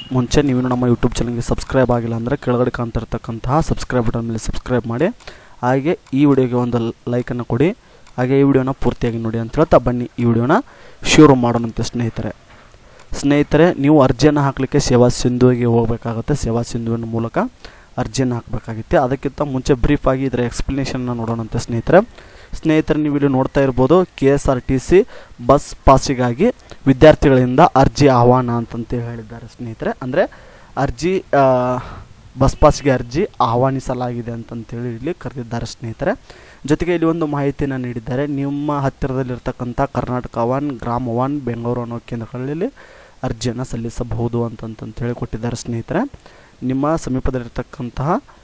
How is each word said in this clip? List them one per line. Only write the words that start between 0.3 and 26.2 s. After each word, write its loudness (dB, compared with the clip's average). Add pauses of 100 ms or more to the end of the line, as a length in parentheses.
ನೀವು 0
ನಮ್ಮ 0
YouTube 2
ಚಾನಲ್ಗೆ -4
ಸಬ್ಸ್ಕ್ರೈಬ್ 0
ಆಗಿಲ್ಲ -2
ಅಂದರೆ -2
ಕೆಳಗಡೆ 0
ಕಾಣ್ತಿರ್ತಕ್ಕಂತಹ -4
subscribe -2
button -2
ಮೇಲೆ -4
subscribe -4
ಮಾಡಿ, 0 (540)
ಹಾಗೆ 0 (140)
ಈ 4
ವಿಡಿಯೋಗೆ 4
ಒಂದು -2 (140)
ಲೈಕನ್ನು -4
ಕೊಡಿ, 0 (400)
ಹಾಗೆ 2
ಈ 6
ವಿಡಿಯೋನ 4
ಪೂರ್ತಿಯಾಗಿ -2
ನೋಡಿ -4
ಅಂತ -6
ಹೇಳ್ತಾ 4
ಬನ್ನಿ 0
ಈ 0
ವಿಡಿಯೋನ 2 (520)
ಶುರು 8
ಮಾಡೋಣಂತೆ -2
ಸ್ನೇಹಿತರೆ. -6 (800)
ಸ್ನೇಹಿತರೆ, 2
ನೀವು 4
ಅರ್ಜಿಯನ್ನು 4
ಹಾಕಲಿಕ್ಕೆ 0
ಸೇವಾ 4
ಸಿಂಧುವಿಗೆ 2
ಹೋಗಬೇಕಾಗುತ್ತೆ. 0
ಸೇವಾ -2
ಸಿಂಧುವಿನ -4
ಮೂಲಕ -4 (600)
ಅರ್ಜಿಯನ್ನು -2
ಹಾಕಬೇಕಾಗುತ್ತೆ. -4
ಅದಕ್ಕಿಂತ -2
ಮುಂಚೆ -2
ಬ್ರೀಫಾಗಿ 0
ಇದರ -2
ಎಕ್ಸ್ಪ್ಲನೇಷನ್ನ -4
ನೋಡೋಣಂತೆ -4
ಸ್ನೇಹಿತರೆ. 2 (460)
ಸ್ನೇಹಿತರೆ, 0
ನೀವು -2
ಇಲ್ಲಿ 2
ನೋಡ್ತಾ 0
ಇರ್ಬೋದು, 4 (100)
ಕೆ -2
ಎಸ್ 2
ಆರ್ 0
ಟಿ -2
ಸಿ 4 (400)
ಬಸ್ 2 (100)
ಪಾಸಿಗಾಗಿ 4 (400)